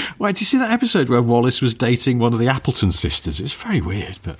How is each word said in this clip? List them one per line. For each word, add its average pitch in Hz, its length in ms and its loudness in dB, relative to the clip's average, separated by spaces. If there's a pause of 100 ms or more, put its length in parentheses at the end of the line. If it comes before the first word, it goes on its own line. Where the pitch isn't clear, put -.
(180)
Wait, 202 180 -2
did - 40 -4
you 208 60 -2
see 269 120 2
that 233 120 0
episode 202 400 2
where 120 100 4
Wallace 120 400 2
was 123 140 2
dating 123 460 0
one 117 120 2
of 117 60 2
the 120 100 2
Appleton 127 420 0
sisters? 80 480 -2
It 92 40 -6
was 139 100 -8
very 196 300 -2
weird, 95 400 -8
but, 85 180 -10